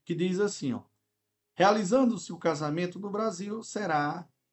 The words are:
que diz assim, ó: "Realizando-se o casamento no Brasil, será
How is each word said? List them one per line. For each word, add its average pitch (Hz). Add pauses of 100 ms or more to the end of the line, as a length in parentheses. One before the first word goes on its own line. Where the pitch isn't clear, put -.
que 175
diz 180
assim, 202
ó: 104 (720)
"Realizando-se 214
o 170
casamento 165
no 202
Brasil, 208
será 170 (240)